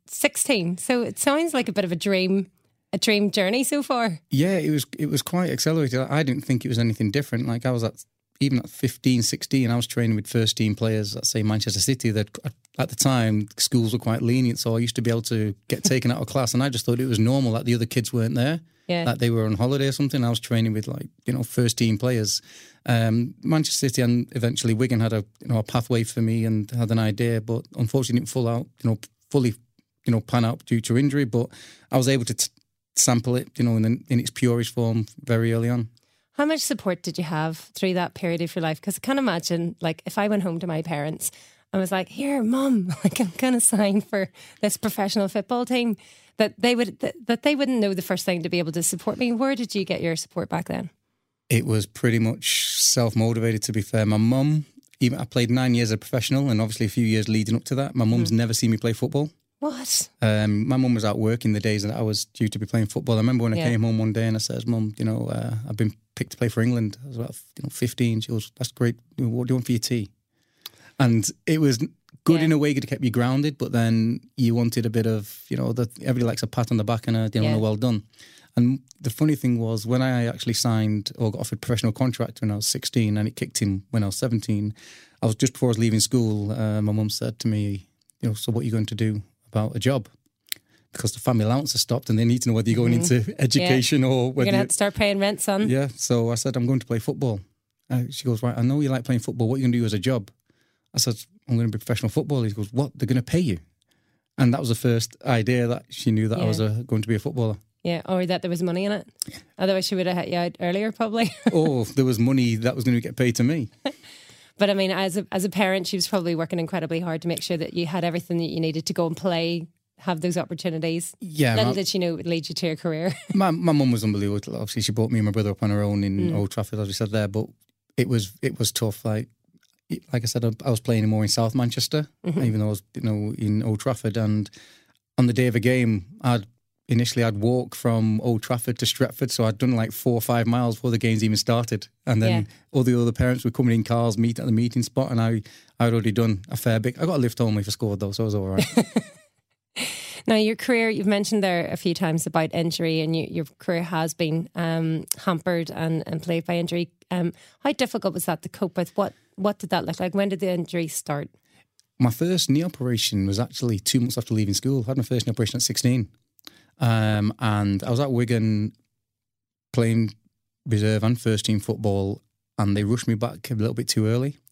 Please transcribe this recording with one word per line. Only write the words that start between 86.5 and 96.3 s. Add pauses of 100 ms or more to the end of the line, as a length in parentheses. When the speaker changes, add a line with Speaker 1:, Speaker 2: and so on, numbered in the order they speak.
Speaker 2:
uh,
my
mum
said
to
me, (320)
you
know,
"So
what
are
you
going
to
do (240)
about
a
job?" (840)
Because
the
family
allowance
has
stopped
and
they
need
to
know
whether
you're
going
Speaker 1:
Mm-hmm.
Speaker 2:
into
education
Speaker 1:
Yeah.
Speaker 2:
or
whether
Speaker 1:
You're
gonna
Speaker 2:
you
Speaker 1:
have
to
start
paying
rent,
son.
Speaker 2:
Yeah,
so